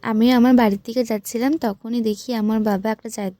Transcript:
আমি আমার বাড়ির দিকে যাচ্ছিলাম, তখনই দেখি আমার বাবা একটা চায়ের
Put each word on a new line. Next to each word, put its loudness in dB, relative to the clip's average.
আমি 2
আমার 6
বাড়ির 4
দিকে -2
যাচ্ছিলাম, -4
তখনই -4
দেখি -4
আমার 0
বাবা -2
একটা -8
চায়ের -8